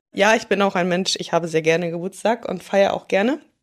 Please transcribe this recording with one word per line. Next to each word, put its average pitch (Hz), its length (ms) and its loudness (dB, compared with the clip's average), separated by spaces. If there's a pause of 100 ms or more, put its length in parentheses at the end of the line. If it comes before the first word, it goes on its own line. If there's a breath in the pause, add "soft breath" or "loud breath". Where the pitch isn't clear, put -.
(140)
Ja, 208 200 4
ich 233 120 -4
bin 196 160 0
auch 196 120 0
ein 180 140 0
Mensch, 180 300 -2
ich - 140 -8
habe 170 160 2
sehr 160 140 0
gerne 165 280 0
Geburtstag 196 580 -4
und 185 140 -6
feiere 196 320 2
auch - 140 -10
gerne 226 320 0 (220)